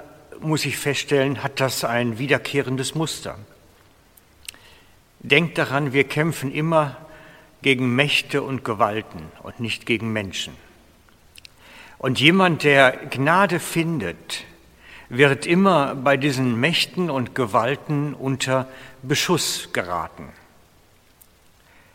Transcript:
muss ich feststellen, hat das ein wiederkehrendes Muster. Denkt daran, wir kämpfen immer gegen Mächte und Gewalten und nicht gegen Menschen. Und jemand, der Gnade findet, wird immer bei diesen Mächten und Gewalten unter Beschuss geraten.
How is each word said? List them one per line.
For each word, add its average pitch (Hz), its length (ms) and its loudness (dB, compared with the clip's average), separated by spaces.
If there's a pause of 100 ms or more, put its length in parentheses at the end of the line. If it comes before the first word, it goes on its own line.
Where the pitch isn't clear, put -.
(400)
muss 156 260 0
ich 127 100 -4
feststellen, 139 640 0
hat - 160 -6
das 131 260 0
ein 120 340 0
wiederkehrendes 131 760 -2
Muster. - 440 -6 (1800)
Denkt 143 360 0
daran, 135 380 0
wir 139 100 2
kämpfen 147 480 -2
immer 151 460 0 (640)
gegen 127 340 2
Mächte 143 460 0
und 127 200 -4
Gewalten 104 600 -2 (200)
und - 160 -14
nicht 113 280 -8
gegen 113 260 -2
Menschen. 98 400 -6 (1400)
Und 131 240 -2
jemand, 170 420 4
der 139 300 6
Gnade 160 680 0
findet, 160 840 -4 (640)
wird 135 380 4
immer 170 480 4
bei 139 240 2
diesen 127 420 0
Mächten 170 480 0
und 131 260 -4
Gewalten 131 800 0
unter 131 560 -2 (340)
Beschuss - 680 -2
geraten. 85 560 -6 (1700)